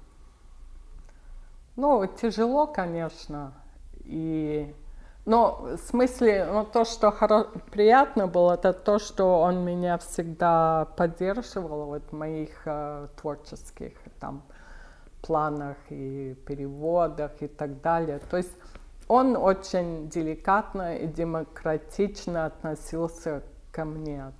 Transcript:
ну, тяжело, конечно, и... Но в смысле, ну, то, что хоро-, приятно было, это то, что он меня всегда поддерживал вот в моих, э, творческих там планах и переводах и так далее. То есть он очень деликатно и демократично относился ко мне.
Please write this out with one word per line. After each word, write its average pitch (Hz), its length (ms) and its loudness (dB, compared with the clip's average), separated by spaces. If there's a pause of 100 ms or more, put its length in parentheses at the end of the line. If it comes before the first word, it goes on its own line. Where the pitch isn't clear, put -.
(1800)
ну, 254 300 4 (160)
тяжело, 233 460 2
конечно, 165 880 -6 (520)
и... 151 680 -4 (520)
Но 220 360 4
в 156 160 -8
смысле, 240 760 2
ну, 208 140 0
то, 226 200 2
что 214 240 4
хоро-, 214 380 4 (240)
приятно 220 560 6
было, 175 260 6
это 180 200 2
то, 208 260 2
что 185 420 4
он 180 240 2
меня 175 320 0
всегда 165 920 2 (100)
поддерживал 175 880 -4
вот 147 260 -8
в 156 40 -12
моих, 156 500 -8
э, 147 420 -8 (120)
творческих - 760 -12 (260)
там 139 220 -10 (800)
планах 147 560 -2 (120)
и 135 460 -10 (100)
переводах 151 880 -2 (100)
и 147 60 -6
так 143 340 -8
далее. 165 380 0 (100)
То 175 80 -2
есть 180 140 -4 (560)
он 254 300 6
очень 170 720 0
деликатно 170 880 -2
и 160 100 -6
демократично 160 1400 -4
относился 160 960 -6 (300)
ко 160 140 -6
мне. 151 540 -10